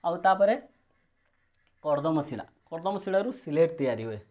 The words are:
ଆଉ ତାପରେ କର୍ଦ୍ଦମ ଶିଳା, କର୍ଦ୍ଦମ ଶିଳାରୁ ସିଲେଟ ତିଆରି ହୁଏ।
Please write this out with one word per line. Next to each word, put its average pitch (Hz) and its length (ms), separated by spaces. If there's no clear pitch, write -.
ଆଉ 175 120
ତାପରେ 190 380
କର୍ଦ୍ଦମ 151 380
ଶିଳା, 117 220
କର୍ଦ୍ଦମ 180 280
ଶିଳାରୁ 196 340
ସିଲେଟ 165 460
ତିଆରି 117 260
ହୁଏ। 107 160